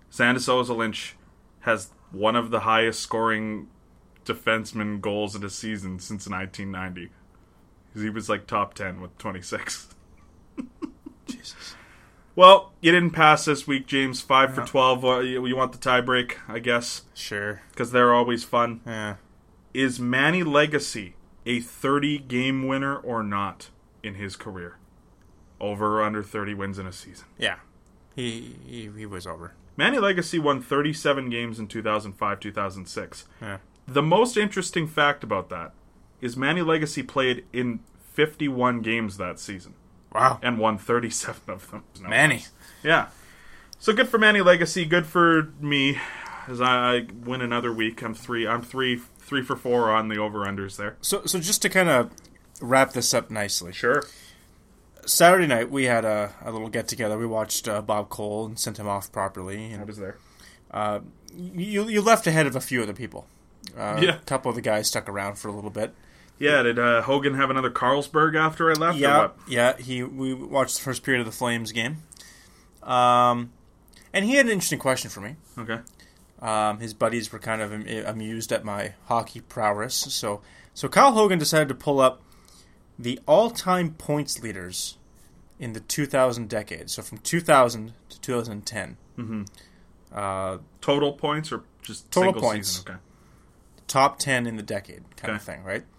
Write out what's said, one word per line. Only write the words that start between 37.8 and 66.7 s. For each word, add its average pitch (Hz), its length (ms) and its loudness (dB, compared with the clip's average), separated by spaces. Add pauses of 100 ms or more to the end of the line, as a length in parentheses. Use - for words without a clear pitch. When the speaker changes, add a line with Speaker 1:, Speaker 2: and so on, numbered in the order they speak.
Speaker 1:
fifty-one 127 680 0
games 110 360 -2
that 90 240 -8
season. 95 340 -14 (380)
Speaker 2:
Wow. 127 300 4
Speaker 1:
And 123 160 -2
won 107 200 2
thirty-seven 117 720 -4
of 95 220 -12
them. 107 140 -16 (160)
No 92 80 -12
Speaker 2:
Manny. 131 280 4
Speaker 1:
less. - 140 -14 (320)
Yeah. 151 240 2 (720)
So - 140 2
good 254 160 2
for 240 100 2
Manny 208 220 6
Legace, 175 480 4
good 175 180 4
for 165 540 4
me, 139 380 0 (500)
as 123 140 -8
I, 123 340 4
I 120 100 -2 (180)
win 127 180 -6
another 120 320 -2
week. 113 280 -2
I'm 113 120 -6
three, 117 340 -6
I'm 120 140 -2
three, 123 380 -2 (180)
three 139 240 -4
for 131 120 -4
four 120 380 2
on 110 160 2
the 107 80 -4
over-unders 101 600 -6
there. 101 260 -10
Speaker 2:
So, - 240 -2
so 185 120 6
just 175 240 0
to 208 60 4
kinda 160 400 6 (540)
wrap 131 320 6
this 120 180 0
up 120 180 0
nicely. 101 420 -4
Speaker 1:
Sure. 127 300 2 (1000)
Speaker 2:
Saturday 175 420 8
night, 120 240 0
we 135 140 0
had 117 220 2
a, 104 260 0 (100)
a - 100 -8
little 110 180 -8
get-together. 110 480 -4
We 117 80 -2
watched, 113 420 -4
uh, 107 140 -2
Bob 104 260 -2
Cole 107 380 -6
and 110 120 -10
sent 107 200 -6
him 104 100 -6
off 101 240 -6
properly. 98 600 -8
And, 101 100 -12
Speaker 1:
I - 20 -12
was 104 140 -14
there. 95 180 -12 (540)
Speaker 2:
uh, 104 300 -4 (340)
you, 190 540 -4
you 214 140 4
left 220 240 6
ahead 160 200 4
of 131 100 -2
a 127 40 -2
few 123 220 -2
other 104 120 -4
people. - 320 -12 (500)
Uh, 104 260 -4
Speaker 1:
Yeah. 175 140 2
Speaker 2:
a - 40 -20
couple - 280 -4
of 113 60 -4
the 123 80 -8
guys 107 260 0
stuck 110 200 -4
around 101 280 -8
for - 120 -12
a 104 40 -8
little 104 180 -10
bit. 104 240 -6 (460)
Speaker 1:
Yeah, 143 220 4
did, 120 160 2